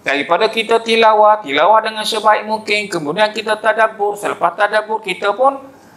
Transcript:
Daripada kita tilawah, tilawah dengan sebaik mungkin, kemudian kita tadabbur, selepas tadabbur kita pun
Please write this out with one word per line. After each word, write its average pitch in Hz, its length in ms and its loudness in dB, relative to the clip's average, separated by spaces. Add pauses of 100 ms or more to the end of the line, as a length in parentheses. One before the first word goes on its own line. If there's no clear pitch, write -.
Daripada 143 480 0
kita 226 320 0
tilawah, 220 640 4
tilawah 185 400 2
dengan 220 160 -6
sebaik 214 480 0
mungkin, 208 400 -4
kemudian 175 400 -2
kita 214 320 -4
tadabbur, 214 560 0
selepas 165 400 -2
tadabbur 214 480 -2
kita 202 320 -4
pun 269 240 0 (360)